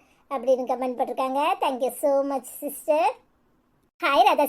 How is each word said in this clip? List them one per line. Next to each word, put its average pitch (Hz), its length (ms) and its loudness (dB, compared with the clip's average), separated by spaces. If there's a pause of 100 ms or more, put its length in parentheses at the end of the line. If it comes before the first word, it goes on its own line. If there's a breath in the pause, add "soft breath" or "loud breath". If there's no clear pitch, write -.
(300 soft breath)
அப்படின்னு 262 420 0
கமெண்ட் 247 260 -4
போட்டிருக்காங்க. 262 440 -2 (220)
Thank 269 240 -2
you 247 60 -4 (100)
so 277 100 2 (180)
much 254 160 -6 (140)
sister. 294 420 0 (1000)
ஹாய் 302 220 4
ராதா 302 220 4